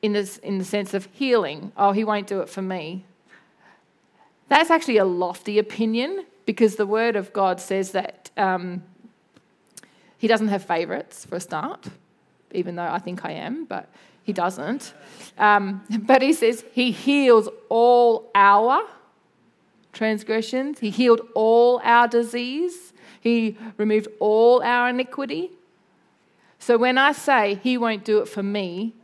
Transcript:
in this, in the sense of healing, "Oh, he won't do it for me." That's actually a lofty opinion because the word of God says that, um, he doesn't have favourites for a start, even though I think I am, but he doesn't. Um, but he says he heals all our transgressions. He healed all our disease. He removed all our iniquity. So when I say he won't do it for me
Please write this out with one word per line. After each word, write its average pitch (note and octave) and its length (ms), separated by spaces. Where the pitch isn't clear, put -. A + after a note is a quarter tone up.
in G#3 100
this, G3+ 260
in G3 200
the F#3+ 60
sense G3 280
of F#3+ 200
healing, G#3 640
"Oh, G3 160
he G#3+ 100
won't G#3 240
do G3 140
it - 80
for G3 140
me." F#3 420
That's D#4+ 220
actually D#4 280
a G3 60
lofty F3+ 540
opinion A3+ 680
because A3 300
the G#3+ 120
word A3 280
of G3 180
God F#3 280
says F#3+ 320
that, - 440
um, F3+ 460
he A3+ 80
doesn't A3 220
have G3 160
favourites E3+ 600
for - 120
a E3+ 40
start, - 460
even F3+ 240
though F3 160
I F3 80
think F3+ 260
I D#3+ 60
am, C4+ 360
but - 220
he G#3+ 100
doesn't. F#3 600
Um, G3+ 440
but C4 220
he C#4 100
says A#3 400
he B3 200
heals B3 560
all A#3 680
our G#3 480
transgressions. A3 840
He G#3+ 120
healed A#3 300
all A#3 480
our A#3+ 260
disease. A#3+ 840
He A3+ 360
removed G#3+ 320
all A3+ 420
our A#3+ 280
iniquity. C#4 600
So A#3+ 200
when B3 180
I C#4 160
say A3 500
he B3+ 140
won't A3 280
do G#3+ 140
it G#3 100
for G3+ 140
me G3+ 600